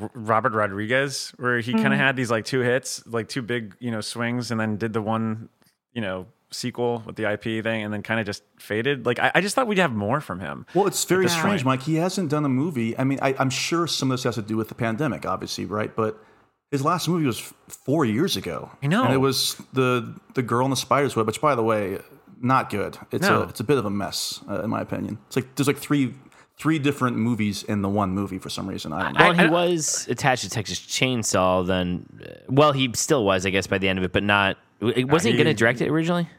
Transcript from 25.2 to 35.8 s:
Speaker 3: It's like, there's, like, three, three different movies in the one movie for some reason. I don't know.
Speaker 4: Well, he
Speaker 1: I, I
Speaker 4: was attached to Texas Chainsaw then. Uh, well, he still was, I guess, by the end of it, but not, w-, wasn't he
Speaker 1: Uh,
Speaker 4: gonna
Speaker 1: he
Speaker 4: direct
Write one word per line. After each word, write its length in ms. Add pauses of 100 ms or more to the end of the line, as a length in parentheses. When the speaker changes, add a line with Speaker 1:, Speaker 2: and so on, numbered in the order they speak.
Speaker 3:
It's 80
like, 220
there's, 100
like, 120
three, 360 (420)
three 220
different 380
movies 480
in 180
the 60
one 220
movie 280
for 100
some 200
reason. 240
I 100
don't 160
know. 60
Speaker 4:
Well, 100
he 60
Speaker 1:
I, 60
I 40
Speaker 4:
was 580
attached 360
to 60
Texas 280
Chainsaw 880
then. 400 (180)
Uh, 40 (200)
well, 220
he 240
still 300
was, 200
I 60
guess, 160
by 120
the 100
end 100
of 60
it, 80
but 100
not, 340 (240)
w-, 280
wasn't 260
he 60
Speaker 1:
Uh, 20
Speaker 4:
gonna 80
Speaker 1:
he 40
Speaker 4:
direct 260